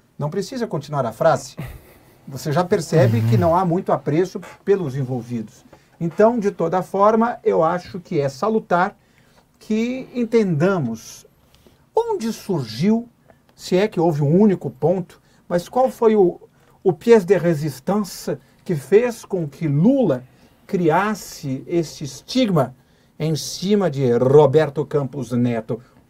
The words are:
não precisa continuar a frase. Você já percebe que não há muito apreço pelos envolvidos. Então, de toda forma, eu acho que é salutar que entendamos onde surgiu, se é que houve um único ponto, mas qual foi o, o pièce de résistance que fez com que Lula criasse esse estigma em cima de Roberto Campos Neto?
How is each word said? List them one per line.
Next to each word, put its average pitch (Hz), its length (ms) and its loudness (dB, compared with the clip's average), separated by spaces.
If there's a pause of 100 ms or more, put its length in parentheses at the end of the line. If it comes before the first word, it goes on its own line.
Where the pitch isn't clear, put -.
(180)
não 147 100 -4
precisa 202 380 -6
continuar 139 400 -4
a 110 60 -6
frase. - 440 0 (720)
Você 139 240 -8
já 170 100 0
percebe 156 600 2
que 113 160 2
não 170 180 2
há 190 80 2
muito 180 260 -2
apreço 165 480 -2 (280)
pelos 180 280 0
envolvidos. 120 680 -8 (340)
Então, 208 400 2
de 196 120 0
toda 180 320 -4
forma, 220 600 2
eu 190 220 2
acho 175 360 -4
que 165 200 -4
é 139 80 0
salutar 208 680 -2 (640)
que 247 560 -4
entendamos 185 1120 -2 (720)
onde 415 380 -2
surgiu, 170 720 -2 (480)
se - 220 -2
é 214 100 2
que 196 100 -6
houve 160 220 2
um 151 180 4
único 202 300 4
ponto, 175 540 -4 (260)
mas 175 220 -4
qual 254 180 2
foi 226 260 2
o, 180 240 4 (440)
o 180 100 2
pièce 226 320 4
de 180 140 4
résistance 160 1000 -4 (260)
que 185 120 -4
fez 226 500 0
com 170 240 -6
que - 180 -8
Lula 156 560 2 (440)
criasse 165 1000 -2
esse 170 380 -4
estigma 165 680 -2 (420)
em 156 200 -2
cima 190 520 -2
de 135 280 0
Roberto 143 680 4
Campos 139 460 -6
Neto? 120 500 -2 (300)